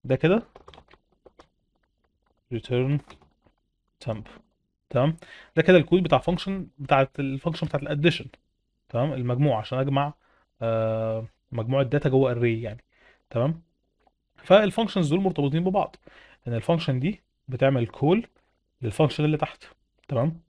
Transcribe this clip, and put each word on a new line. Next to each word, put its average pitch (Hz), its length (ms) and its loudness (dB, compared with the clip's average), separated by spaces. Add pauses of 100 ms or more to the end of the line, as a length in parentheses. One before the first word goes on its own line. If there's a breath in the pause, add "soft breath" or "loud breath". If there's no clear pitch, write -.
ده 131 120 0
كده 185 280 2 (2000)
return 127 440 -2 (1080)
temp، 110 180 -6 (680)
تمام؟ 143 280 0 (380 loud breath)
ده 160 60 4
كده 185 160 6
الكود 175 260 2
بتاع 160 140 2
function، 185 500 -4 (100)
بتاعت 135 420 0
الفانكشن 143 480 -4
بتاعت 143 160 -6
الاديشن، 151 420 0 (640)
تمام؟ 131 240 -2
المجموع 123 460 0
عشان 127 200 -6
اجمع، 143 340 -2 (480)
آه، 113 680 -2 (240)
مجموع 120 300 -2
الداتا 143 280 0
جوه 131 260 4
array 117 280 0
يعني، 117 200 -12 (460 soft breath)
تمام؟ 143 320 -2 (760)
فالفانكشنز 202 720 4
دول 170 120 2
مرتبطين 160 420 0
ببعض، 190 320 -2 (520 loud breath)
ان 120 60 -4
الفانكشن 139 460 0
دي 185 220 -4 (260)
بتعمل 127 400 0
كول 180 400 0 (540)
للفانكشن 147 440 0
اللي 156 120 0
تحت، - 260 -6 (440)
تمام؟ 147 420 -2